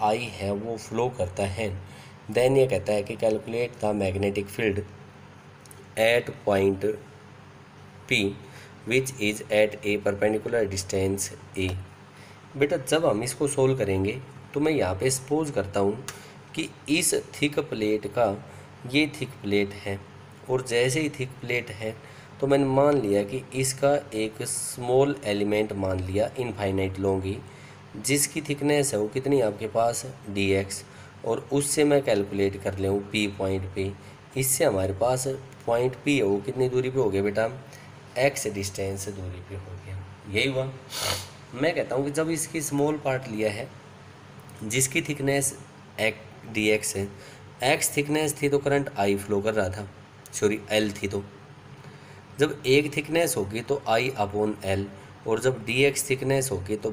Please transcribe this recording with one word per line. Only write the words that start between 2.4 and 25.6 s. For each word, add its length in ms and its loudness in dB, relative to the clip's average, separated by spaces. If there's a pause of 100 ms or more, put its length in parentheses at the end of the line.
ये 100 8
कहता 260 0
है 100 0
कि 140 -6
calculate 640 0
the 140 2
magnetic 540 0
field 320 0 (1160)
at 300 4 (160)
point 400 2 (1200)
P 100 2 (680)
which 220 2 (120)
is 200 0 (120)
at 300 4
a 160 2
perpendicular 680 0
distance 640 -2 (280)
A। 120 0 (880)
बेटा 220 2
जब 260 2
हम 180 4
इसको 240 -2
solve 300 4
करेंगे 420 0 (340)
तो 60 -2
मैं 120 4
यहाँ 240 2
पे 140 0
suppose 420 0
करता 280 -2
हूँ 260 2 (500)
कि 140 -4 (200)
इस 240 2 (200)
thick 260 0 (100)
plate 400 0
का, 200 4 (640)
ये 140 4 (140)
thick 100 -6 (120)
plate 340 2
है, 240 -6 (500)
और 180 0
जैसे 340 2
ही 80 0 (100)
thick 100 -4 (120)
plate 300 -4
है 240 -6 (460)
तो 60 0
मैंने 180 6
मान 360 6
लिया 220 4
कि 200 -4 (120)
इसका 380 2 (220)
एक 320 -2
small 680 2 (100)
element 500 2